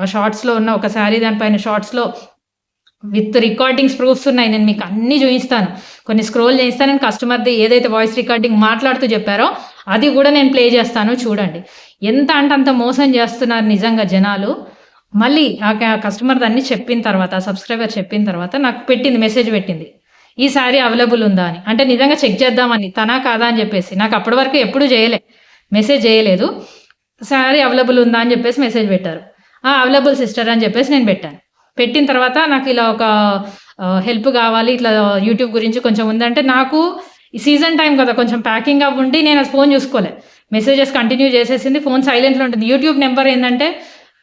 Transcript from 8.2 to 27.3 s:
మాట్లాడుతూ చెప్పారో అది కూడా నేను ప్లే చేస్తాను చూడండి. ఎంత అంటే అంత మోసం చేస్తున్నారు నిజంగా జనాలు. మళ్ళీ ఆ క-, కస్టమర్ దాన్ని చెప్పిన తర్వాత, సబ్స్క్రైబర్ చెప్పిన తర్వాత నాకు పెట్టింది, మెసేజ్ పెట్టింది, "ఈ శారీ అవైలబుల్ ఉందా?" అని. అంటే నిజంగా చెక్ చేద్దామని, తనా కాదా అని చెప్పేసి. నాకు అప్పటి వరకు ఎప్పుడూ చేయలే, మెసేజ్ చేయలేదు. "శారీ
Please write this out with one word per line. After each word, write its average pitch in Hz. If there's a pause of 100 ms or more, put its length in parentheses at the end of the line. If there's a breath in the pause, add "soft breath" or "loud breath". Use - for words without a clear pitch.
మాట్లాడుతూ 233
చెప్పారో 220 (320 loud breath)
అది 220
కూడా 277
నేను 285
ప్లే 254
చేస్తాను 226
చూడండి. 208 (440 loud breath)
ఎంత 269
అంటే 285
అంత 277
మోసం 262
చేస్తున్నారు 233
నిజంగా 214
జనాలు. 196 (500 loud breath)
మళ్ళీ 262
ఆ 214
క-, 220
కస్టమర్ 247
దాన్ని 240
చెప్పిన 233
తర్వాత, 190
సబ్స్క్రైబర్ 220
చెప్పిన 208
తర్వాత 180
నాకు 254
పెట్టింది, 247
మెసేజ్ 220
పెట్టింది, 180 (460 soft breath)
"ఈ 269
శారీ 262
అవైలబుల్ 233
ఉందా?" 190
అని. 170 (100)
అంటే 233
నిజంగా 269 (100)
చెక్ 226
చేద్దామని, 233
తనా 233
కాదా 240
అని 233
చెప్పేసి. 202
నాకు 214
అప్పటి 226
వరకు 269
ఎప్పుడూ 254
చేయలే, 233 (520 soft breath)
మెసేజ్ 226
చేయలేదు. 220 (580 loud breath)
"శారీ 269